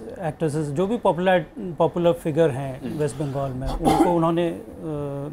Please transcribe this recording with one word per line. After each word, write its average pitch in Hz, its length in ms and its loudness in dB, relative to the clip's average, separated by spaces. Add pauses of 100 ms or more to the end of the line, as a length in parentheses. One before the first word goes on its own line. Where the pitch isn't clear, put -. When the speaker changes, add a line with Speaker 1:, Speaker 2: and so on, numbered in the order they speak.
(200)
Speaker 1:
एक्ट्रेसेस, 156 460 -2
जो 147 200 0
भी 226 100 0
पॉपुलर, 180 500 2 (120)
पॉपुलर 170 540 2
फिगर 165 380 2
हैं 135 300 -6
Speaker 2:
हम्म। 135 180 -6
Speaker 1:
वेस्ट 143 180 -2
बंगाल 139 360 -4
में, 131 160 -4
उनको 175 440 4
उन्होंने, 170 360 2
अ, 185 140 -6 (720)